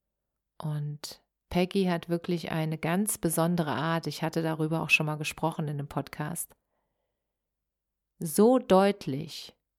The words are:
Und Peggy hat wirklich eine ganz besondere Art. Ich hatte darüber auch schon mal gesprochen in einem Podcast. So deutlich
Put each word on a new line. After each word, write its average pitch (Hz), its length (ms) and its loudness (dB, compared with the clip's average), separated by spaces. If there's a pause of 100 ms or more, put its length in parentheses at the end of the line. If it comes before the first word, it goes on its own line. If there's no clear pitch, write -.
(600)
Und 147 640 -8 (260)
Peggy 185 360 0
hat 170 220 -2
wirklich 170 440 -2
eine 160 260 0
ganz 180 400 0
besondere 165 540 2
Art. 160 340 0
Ich 147 160 -6
hatte 160 220 -2
darüber 160 400 -2
auch 156 80 -4
schon 151 160 4
mal 151 100 -4
gesprochen 156 500 -4
in 147 120 -4
einem 143 80 -6
Podcast. - 680 -8 (1600)
So 214 400 6
deutlich 190 960 2 (240)